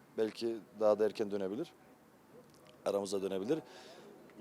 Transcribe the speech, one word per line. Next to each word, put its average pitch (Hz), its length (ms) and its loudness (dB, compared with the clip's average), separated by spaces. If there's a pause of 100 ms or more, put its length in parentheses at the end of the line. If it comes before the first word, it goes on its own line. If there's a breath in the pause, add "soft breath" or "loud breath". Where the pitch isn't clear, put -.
(180)
Belki 113 380 0 (240)
daha 107 200 6
da 110 60 6
erken 104 260 0
dönebilir. 101 420 -4 (1120)
Aramıza 98 360 0
dönebilir. 95 380 -2 (800 loud breath)